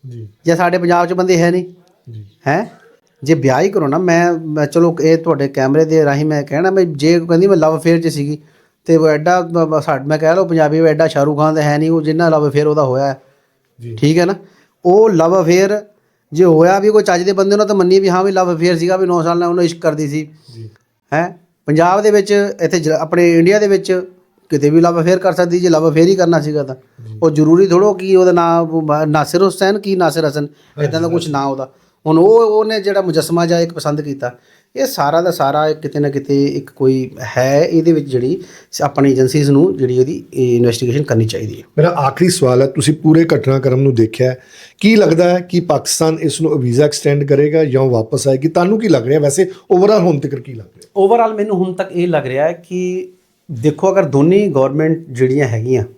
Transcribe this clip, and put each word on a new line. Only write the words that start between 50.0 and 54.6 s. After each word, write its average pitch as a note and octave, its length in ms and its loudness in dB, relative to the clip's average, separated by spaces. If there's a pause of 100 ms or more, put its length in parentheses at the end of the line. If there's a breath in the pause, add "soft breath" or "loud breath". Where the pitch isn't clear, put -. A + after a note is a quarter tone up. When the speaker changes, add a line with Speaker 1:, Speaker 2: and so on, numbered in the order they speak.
Speaker 1:
ਹੁਣ E3 180 0
ਤੱਕ C3+ 160 -8
ਕੀ B2+ 180 -16
ਲੱਗ - 260 -18
ਰਿਹਾ? - 260 -2
Speaker 2:
Overall A3 320 0
ਮੈਨੂੰ G#3 200 -2
ਹੁਣ F#3 160 -2
ਤੱਕ F3+ 180 -8
ਇਹ F3 160 -2
ਲੱਗ D3+ 180 -2
ਰਿਹਾ C3+ 220 -2
ਹੈ F3 60 -2
ਕਿ F3+ 580 -8 (400)
ਦੇਖੋ D3+ 400 -2
ਅਗਰ F#3+ 120 0
ਦੋਨੇ D#3+ 440 0
ਗੌਰਮੈਂਟ D#3 600 -2